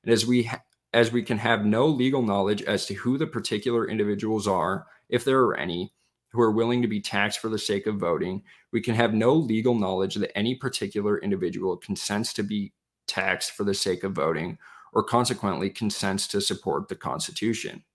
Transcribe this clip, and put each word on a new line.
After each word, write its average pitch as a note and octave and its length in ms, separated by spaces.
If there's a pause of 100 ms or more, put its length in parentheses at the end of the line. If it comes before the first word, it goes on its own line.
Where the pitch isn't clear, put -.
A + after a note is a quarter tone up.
And A2+ 80
as A2+ 140
we B2 180
ha-, - 180 (320)
as A2+ 180
we A#2 120
can A2 160
have A2 260
no A#2 220
legal C3+ 340
knowledge G2+ 420
as G2 220
to G2+ 80
who B2 240
the D#3 80
particular A2+ 640
individuals G#2+ 600
are, F#2+ 380 (240)
if A#2+ 140
there C3 180
are A2 160
any, F2 340 (420)
who A#2 80
are A2 100
willing A#2 300
to A#2 60
be G#2 120
taxed G#2 400
for A2 100
the G#2+ 100
sake G2+ 260
of G#2+ 120
voting, F2 440 (300)
we A2 100
can A2+ 140
have A2+ 180
no A2+ 200
legal A#2+ 420
knowledge F#2+ 400
that G#2 200
any A2+ 200
particular G#2 640
individual F2+ 580
consents G#2 560
to G#2 100
be G2+ 300 (320)
taxed - 460
for - 120
the G2 100
sake F#2+ 300
of G2 100
voting, D#2+ 440 (360)
or G#2+ 100
consequently G2+ 680
consents - 580
to G2+ 140
support - 460
the F#2+ 80
Constitution. - 880 (120)